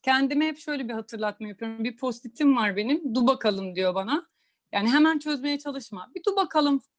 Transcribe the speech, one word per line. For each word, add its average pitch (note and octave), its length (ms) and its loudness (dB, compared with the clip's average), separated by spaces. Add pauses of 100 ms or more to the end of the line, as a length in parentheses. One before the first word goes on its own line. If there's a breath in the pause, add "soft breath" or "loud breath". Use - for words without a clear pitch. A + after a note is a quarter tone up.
kendime C4+ 460 2
hep D4+ 100 -4
şöyle C4+ 320 -6
bir A#3 40 -6
hatırlatma G#3+ 540 -6
yapıyorum. A3+ 360 -8
Bir A#3 140 0
post-it'im B3+ 600 2
var G#3 180 2
benim. B3 400 0
"Du B3 120 4
bakalım." G3 480 0
diyor F#3 200 0
bana. A#3 320 -2 (460)
Yani G#3 160 2
hemen D4+ 300 4
çözmeye C#4+ 400 -4
çalışma. B3 560 -12
"Bir E4 80 -12
du G4 120 0
bakalım D4 460 2 (180)